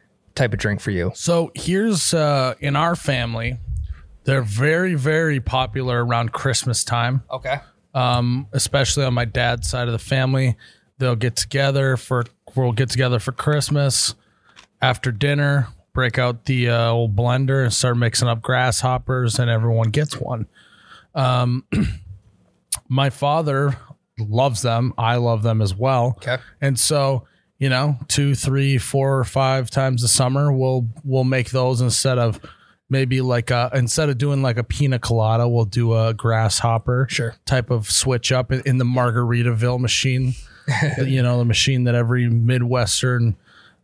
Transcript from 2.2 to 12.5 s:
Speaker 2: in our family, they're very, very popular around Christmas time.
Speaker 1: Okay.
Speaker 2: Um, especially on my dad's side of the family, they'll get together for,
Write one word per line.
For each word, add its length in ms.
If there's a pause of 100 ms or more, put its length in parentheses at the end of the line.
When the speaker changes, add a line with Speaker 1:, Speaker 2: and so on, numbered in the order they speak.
Speaker 2:
in 160
our 180
family, 640 (640)
they're 200
very, 520
very 460
popular 640
around 280
Christmas 520
time. 440
Speaker 1:
Okay. 280 (360)
Speaker 2:
Um, 600
especially 520
on 100
my 100
dad's 440
side 200
of 40
the 60
family, 560 (440)
they'll 180
get 180
together 640
for, 280 (300)